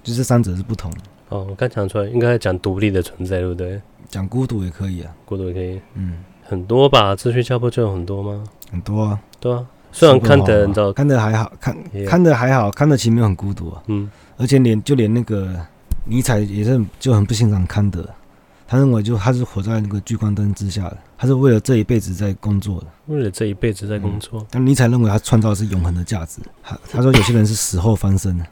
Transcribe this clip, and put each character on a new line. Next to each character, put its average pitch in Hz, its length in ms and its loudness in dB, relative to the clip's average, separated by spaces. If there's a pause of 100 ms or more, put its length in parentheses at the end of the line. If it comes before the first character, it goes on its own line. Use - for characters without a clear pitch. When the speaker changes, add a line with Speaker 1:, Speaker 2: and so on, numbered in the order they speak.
Speaker 1:
就 117 120 -8
这 127 100 -2
三 120 180 4
者 95 140 -4
是 95 80 -6
不 110 120 -6
同 - 160 -12
的。 85 60 -10 (320)
Speaker 2:
哦， 98 200 -8
我 98 60 -12
刚 123 120 -4
讲 104 200 -4
出 98 100 -6
来， 101 120 -2
应 120 100 -2
该 120 180 2
讲 92 220 -2
独 95 180 -4
立 104 140 0
的 95 100 0
存 - 240 -10
在， 92 140 -4
对 90 80 -2
不 90 80 -4
对？ 92 260 -8 (260)
Speaker 1:
讲 95 200 -8
孤 127 180 -2
独 110 180 -4
也 90 60 -4
可 98 180 -8
以 90 140 -8
啊。 82 100 -14 (140)
Speaker 2:
孤 98 100 -8
独 95 120 -6
也 90 60 -6
可 92 60 -6
以。 92 220 -8 (140)
Speaker 1:
嗯。 90 220 -6 (260)
Speaker 2:
很 92 220 -6
多 123 220 4
吧， 107 280 4
秩 120 160 -2
序 123 100 0
架 123 160 -2
构 120 120 -2
就 120 120 -2
有 110 100 0
很 90 140 -6
多 98 160 -6
吗？ 101 220 -8 (260)
Speaker 1:
很 92 120 -8
多 104 200 -4
啊。 104 180 -2 (200)
Speaker 2:
对 123 120 -4
啊。 120 140 -4 (260)
虽 - 160 6
然 131 120 8
康 107 240 6
德， - 20 0
Speaker 1:
是 - 0 -
不 110 80 4
好 104 100 6
啊。 101 40 2
Speaker 2:
你 101 60 -2
知 101 60 0
道 101 140 2
Speaker 1:
康 143 140 0
德 135 120 4
还 110 160 0
好， 110 240 -2
看， - 160 -4 (160)
Speaker 2:
也 196 140 -8
Speaker 1:
康 185 180 4
德 160 100 6
还 127 200 2
好， 113 160 2
康 143 180 0
德 147 80 6
其 117 100 -4
实 117 60 4
没 117 100 4
有 113 40 4
很 98 100 2
孤 101 160 -8
独 85 200 -8
啊。 85 160 -16
Speaker 2:
嗯。 104 200 -4 (300)
Speaker 1:
而 123 80 -2
且 135 140 4
连， 113 240 4
就 143 100 0
连 113 180 2
那 120 120 0
个 95 360 -6 (460)
尼 120 160 0
采 117 180 0
也 104 240 -2
是 120 100 2
很， 117 140 0 (120)
就 131 140 2
很 104 120 4
不 120 80 -2
欣 110 160 2
赏 95 160 2
康 101 240 0
德， 85 180 -8 (600)
他 120 100 0
认 135 140 4
为 113 100 2
就 110 160 -2
他 107 160 0
是 123 100 0
活 101 180 -6
在 110 180 -2
那 107 80 -4
个 101 140 -4
聚 113 140 -6
光 104 200 0
灯 101 180 0
之 98 160 -4
下 95 140 -4
的， 85 140 -10 (200)
他 - 80 -4
是 131 80 4
为 131 180 4
了 110 80 4
这 123 180 2
一 107 60 2
辈 117 160 0
子 95 140 -6
在 95 220 -4
工 101 240 -2
作 98 220 -6
的。 80 60 -16 (200)
Speaker 2:
为 151 160 -4
了 101 80 -2
这 113 160 -4
一 101 60 -4
辈 110 200 -2
子 101 140 -10
在 104 100 -4
工 98 220 -6
作。 107 200 -12
Speaker 1:
嗯。 107 120 -14
但 127 120 0
尼 135 120 6
采 127 120 4
认 120 140 2
为 110 80 4
他 101 80 2
创 110 240 2
造 107 80 2
的 104 60 2
是 104 120 -4
永 95 140 -2
恒 87 140 0
的 87 80 -4
价 85 220 -6
值， - 160 -16 (200)
他， - 160 -12 (140)
他 127 100 -2
说 131 100 6
有 127 100 6
些 107 120 2
人 110 120 6
是 107 100 0
死 - 240 -4
后 107 160 2
翻 98 220 0
身 90 200 -2
的。 85 140 -6